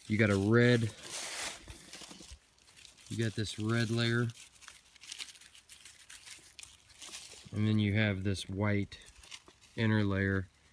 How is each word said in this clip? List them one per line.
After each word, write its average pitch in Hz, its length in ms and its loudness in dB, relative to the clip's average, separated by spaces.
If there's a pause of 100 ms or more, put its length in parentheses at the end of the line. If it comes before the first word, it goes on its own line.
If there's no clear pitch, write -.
you 104 100 2
got 107 140 6
a 101 40 6
red, 117 540 6 (2250)
you 110 160 -2
got 110 120 -2
this 107 240 -4
red 110 320 0
layer, 117 380 2 (3250)
and 107 160 0
then 107 100 2
you 104 160 2
have 101 300 2
this 98 260 -4
white 101 480 -2 (800)
inner 110 280 2
layer. 98 440 2 (260)